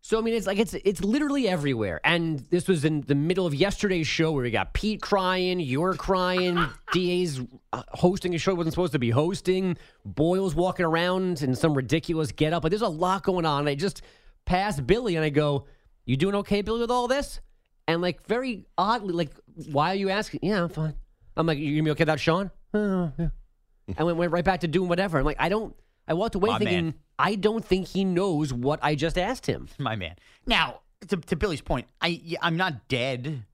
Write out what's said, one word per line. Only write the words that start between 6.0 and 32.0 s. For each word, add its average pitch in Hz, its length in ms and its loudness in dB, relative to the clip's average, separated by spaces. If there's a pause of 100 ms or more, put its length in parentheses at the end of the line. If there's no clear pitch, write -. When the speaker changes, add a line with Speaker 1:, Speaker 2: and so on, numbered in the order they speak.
Speaker 2:
<laughs> - 160 -8
Speaker 1:
D 180 300 2
A's, 147 180 -2 (320)
uh, 123 160 -6
hosting 180 440 0
a 165 60 -2
show 190 140 0
he 185 40 0
wasn't 165 180 -2
supposed 170 180 -2
to 143 80 0
be 120 100 2
hosting, 180 680 0 (280)
Boyle's 170 500 0
walking 175 320 0
around 175 560 0
in 127 140 0
some 156 180 2
ridiculous 143 560 0
getup. 156 320 0
Like, 160 80 2
there's 208 120 0
a 226 60 2
lot 180 360 0
going 180 200 2
on. 147 160 2
And 147 80 0
I 143 60 0
just 175 280 -4 (420)
pass 180 340 0
Billy 180 380 2
and 156 80 2
I 156 60 2
go, 143 360 0 (380)
"You 123 120 0
doing 190 200 2
okay, 202 260 0
Billy, 220 160 -2
with 233 140 -2
all 247 160 0
this?" 277 320 -2 (480)
And, 165 120 2
like, 180 280 -2
very 240 360 -2 (140)
oddly, 202 340 0
like, 165 200 -2 (400)
"Why 143 180 2
are 196 60 0
you 196 140 0
asking?" 208 340 -2
"Yeah, 190 180 2
I'm 170 60 0
fine." 156 260 -4 (420)
I'm 160 100 2
like, 156 120 2
"You 147 160 -2
gonna 151 80 2
be 156 100 2
okay 156 100 2
without 151 180 2
Sean?" 175 320 2 (200)
"Oh, 190 460 0
yeah." 165 100 0 (680)
And 156 100 0
went, 170 120 0
went 175 120 2
right 170 140 0
back 185 160 2
to 175 80 -2
doing 180 200 0
whatever. 170 300 0
I'm 131 60 2
like, 151 160 0
I 156 80 2
don't, 208 260 -2 (320)
I 156 80 0
walked 208 220 -2
away 196 140 2
Speaker 2:
My 220 80 0
Speaker 1:
thinking, 180 280 0
Speaker 2:
man. 156 80 -4 (240)
Speaker 1:
"I 175 180 2
don't 214 280 0
think 185 240 0
he 196 160 0
knows 170 480 0
what 131 300 0
I 147 120 2
just 156 240 0
asked 208 280 -4
him." 64 220 -4 (100)
Speaker 2:
My 113 180 -4
man. 87 180 -8 (320)
Now, 175 340 2 (280)
to, 202 80 0
to 170 200 -4
Billy's 160 240 -2
point, 131 260 -2 (140)